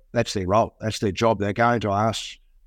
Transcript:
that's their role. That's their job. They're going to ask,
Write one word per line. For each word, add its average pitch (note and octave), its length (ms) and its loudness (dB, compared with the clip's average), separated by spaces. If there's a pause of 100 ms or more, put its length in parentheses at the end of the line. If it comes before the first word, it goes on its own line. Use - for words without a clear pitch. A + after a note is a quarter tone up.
(120)
that's A#2 220 -2
their F#2+ 120 -4
role. G2+ 340 2
That's A2 180 -4
their G#2 140 0
job. A2+ 260 2
They're G2+ 140 -2
going A#2 280 2
to G#2 100 -2
ask, G#2 460 -2 (300)